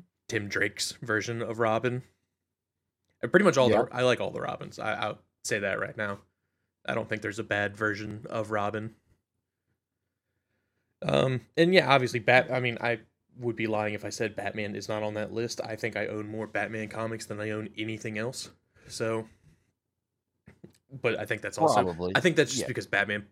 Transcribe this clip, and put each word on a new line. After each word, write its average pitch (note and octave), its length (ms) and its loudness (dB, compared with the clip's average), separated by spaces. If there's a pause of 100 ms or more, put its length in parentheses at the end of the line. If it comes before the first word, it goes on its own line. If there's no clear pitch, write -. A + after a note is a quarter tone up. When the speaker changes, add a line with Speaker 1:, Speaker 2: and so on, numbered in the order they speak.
(280)
Speaker 1:
Tim G#2 220 -4
Drake's G2+ 420 -2 (100)
version A2+ 400 -2
of A2+ 180 -6
Robin. A#2 440 2 (1160)
And A#2+ 100 -4
pretty G3 140 6
much E3 120 4
all B2+ 120 6
Speaker 2:
Yeah. A2 140 6
Speaker 1:
the, - 120 -6
I B2 60 0
like B2 180 4
all G2 120 -2
the - 100 -6
Robins. F#2 380 -8
I, G#2+ 160 -2
I'll G#2+ 240 -4 (260)
say A2 140 -2
that G2+ 200 -2
right G2+ 160 -6
now. G2+ 240 -4 (640)
I B2+ 80 -2
don't A2+ 140 -4
think A2 140 -6
there's G#2 180 -6
a A2 40 -4
bad G2+ 340 -2
version G#2+ 520 -4
of G#2+ 220 -4
Robin. G#2+ 440 -2 (2000)
Um, C3+ 400 4 (160)
and E3+ 160 6
yeah, D3 200 8
obviously, B2 260 4
Bat-, B2 320 6
I B2+ 80 2
mean, A#2+ 220 -2
I A#2 180 0 (380)
would A#2+ 180 -2
be A2 120 0
lying G#2+ 260 0
if G#2 120 -8
I G#2 40 -6
said G#2+ 260 -2
Batman G#2 400 -4
is G2+ 140 -8
not G#2+ 140 -2
on G#2+ 120 -2
that G2+ 180 -6
list. A#2 300 -4
I A2 120 -6
think G#2+ 220 -4
I G#2 100 -2
own G#2 200 -6
more G#2+ 200 -6
Batman G#2+ 400 -4
comics A2+ 380 -6
than G#2 140 -8
I G#2+ 120 -4
own G#2+ 260 -6
anything G#2+ 400 -6
else. A#2+ 320 -6 (380)
So, A2+ 400 -4 (1700)
but A#2+ 180 0
I G#2+ 60 -6
think A2 160 -4
that's G2+ 160 -6
also, B2 260 6
Speaker 2:
Probably. F2+ 320 -2
Speaker 1:
I C3+ 60 4
think E3 140 4
that's D3 160 4
just - 100 -2
Speaker 2:
Yeah. - 60 -2
Speaker 1:
because A#2 200 -6
Batman, G#2 440 0